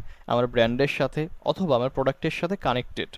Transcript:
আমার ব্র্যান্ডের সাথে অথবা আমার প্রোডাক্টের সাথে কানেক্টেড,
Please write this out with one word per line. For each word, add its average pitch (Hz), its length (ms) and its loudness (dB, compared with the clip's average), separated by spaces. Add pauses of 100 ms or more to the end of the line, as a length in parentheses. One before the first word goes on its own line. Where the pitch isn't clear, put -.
(280)
আমার 120 200 2
ব্র্যান্ডের 120 400 4
সাথে 151 400 -2 (180)
অথবা 160 300 2
আমার 123 140 2
প্রোডাক্টের 135 420 0
সাথে 180 240 -4
কানেক্টেড, 123 640 -2